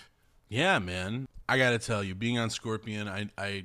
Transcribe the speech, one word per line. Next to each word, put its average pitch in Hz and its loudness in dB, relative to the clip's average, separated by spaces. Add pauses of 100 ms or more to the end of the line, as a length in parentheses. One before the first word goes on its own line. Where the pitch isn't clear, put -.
(500)
Yeah, 160 4
man. 92 -4 (200)
I 123 4
gotta 123 6
tell 107 0
you, 95 -4
being 117 0
on 113 0
Scorpion, 107 -4
I, 101 -6
I 98 -4